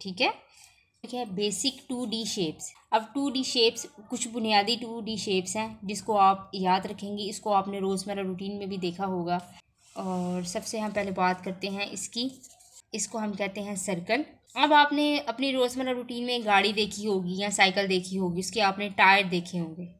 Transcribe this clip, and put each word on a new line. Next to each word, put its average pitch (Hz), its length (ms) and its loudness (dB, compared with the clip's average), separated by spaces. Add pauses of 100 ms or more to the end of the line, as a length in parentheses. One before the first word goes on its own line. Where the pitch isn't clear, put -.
ठीक 196 180 -6
है। 320 100 4 (720)
ठीक 233 120 -12
है, 233 200 -6
बेसिक 208 540 -2
टू 247 180 -6
डी 220 180 -4
शेप्स। - 480 -6 (200)
अब 220 220 2
टू 277 160 -2
डी 262 140 -2
शेप्स, 233 420 2 (240)
कुछ 240 180 -6
बुनियादी 220 480 2
टू 233 240 -8
डी 214 180 -6
शेप्स 185 380 -2
हैं, 220 280 -6
जिसको 208 300 -2
आप 190 400 4
याद 185 320 2
रखेंगे। 202 380 -8
इसको 214 260 -4
आपने 196 300 2
रोज़मर्रा 196 420 -2
रूटीन 190 340 -6
में 202 120 -6
भी 196 100 -6
देखा 175 260 -4
होगा। 180 500 -2 (420)
और 180 480 -2
सबसे 214 340 -6
हम 214 140 -4
पहले 202 180 -2
बात 185 340 0
करते 190 220 -6
हैं 196 240 -4
इसकी, 233 400 -6 (640)
इसको 220 240 -6
हम 214 160 -4
कहते 196 260 -6
हैं 202 160 -6
सर्कल। 202 480 -2 (320)
अब 285 160 4
आपने 294 460 6
अपनी 262 340 -2
रोज़मर्रा 254 400 0
रूटीन 240 320 -4
में 247 200 -2
गाड़ी 202 280 6
देखी 208 340 -2
होगी 190 360 0
या 208 80 -2
साइकिल 196 360 4
देखी 185 300 0
होगी, 185 240 0
उसके 202 200 -4
आपने 202 280 2
टायर 196 380 6
देखे 175 320 -2
होंगे 165 280 -6 (140)